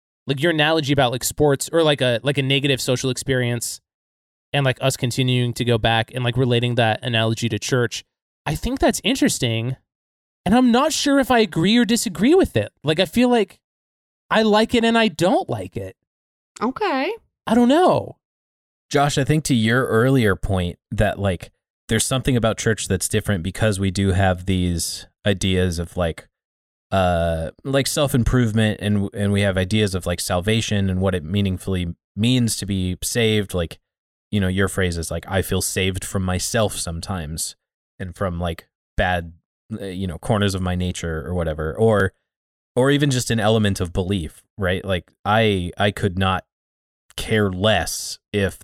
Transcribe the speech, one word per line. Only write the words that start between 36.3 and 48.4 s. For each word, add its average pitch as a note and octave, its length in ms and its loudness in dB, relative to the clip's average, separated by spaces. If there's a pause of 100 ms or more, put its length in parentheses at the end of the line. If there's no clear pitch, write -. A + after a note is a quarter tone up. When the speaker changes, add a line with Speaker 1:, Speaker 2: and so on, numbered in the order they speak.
Speaker 3:
sometimes E2 800 -8 (440)
and F#2 160 -12
from, F2 240 -4
like, F2 280 -6 (300)
bad, F2+ 360 -2 (460)
uh, G2+ 60 -12
you F#2+ 220 -6
know, D#2 120 -8
corners G2+ 360 0
of F#2 60 -4
my F2+ 140 -2
nature," E2+ 500 -4
or F2+ 80 -6
whatever, D#2+ 420 -4
or, G#2 380 2 (640)
or C3 160 2
even C#3+ 200 2
just B2+ 200 -2
an A2+ 80 0
element G#2+ 400 2
of E2+ 140 -4
belief, F2+ 500 -4 (140)
right? F#2+ 280 -2
Like, F#2 260 -4 (140)
I, G2+ 520 2
I G#2 140 2
could F#2+ 260 -4
not F#2+ 280 0 (680)
care G#2 360 0
less F#2 640 -2 (140)
if G#2 320 -2